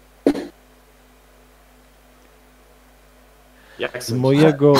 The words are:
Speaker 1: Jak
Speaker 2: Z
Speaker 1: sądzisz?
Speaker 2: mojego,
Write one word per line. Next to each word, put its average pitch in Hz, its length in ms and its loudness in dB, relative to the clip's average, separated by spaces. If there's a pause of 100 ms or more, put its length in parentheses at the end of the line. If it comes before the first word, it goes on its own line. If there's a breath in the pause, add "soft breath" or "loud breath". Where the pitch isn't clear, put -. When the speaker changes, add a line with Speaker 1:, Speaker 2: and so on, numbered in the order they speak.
(3750 loud breath)
Speaker 1:
Jak - 220 -10
Speaker 2:
Z - 40 -14
Speaker 1:
sądzisz? 127 160 -6
Speaker 2:
mojego, 143 580 2